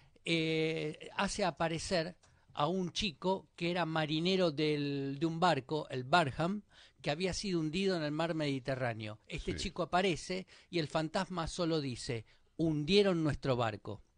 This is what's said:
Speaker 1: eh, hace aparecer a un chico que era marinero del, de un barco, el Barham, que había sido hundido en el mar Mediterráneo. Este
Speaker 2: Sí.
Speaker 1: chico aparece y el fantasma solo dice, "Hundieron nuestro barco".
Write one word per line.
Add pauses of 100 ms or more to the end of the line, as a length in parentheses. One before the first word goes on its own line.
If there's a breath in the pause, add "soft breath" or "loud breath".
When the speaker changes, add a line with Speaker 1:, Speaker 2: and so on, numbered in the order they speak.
(260 loud breath)
Speaker 1:
eh,
hace
aparecer (380 soft breath)
a
un
chico
que
era
marinero
del,
de
un
barco,
el
Barham, (380 loud breath)
que
había
sido
hundido
en
el
mar
Mediterráneo.
Este
Speaker 2:
Sí.
Speaker 1:
chico
aparece (240 loud breath)
y
el
fantasma
solo
dice, (320 soft breath)
"Hundieron
nuestro
barco". (160)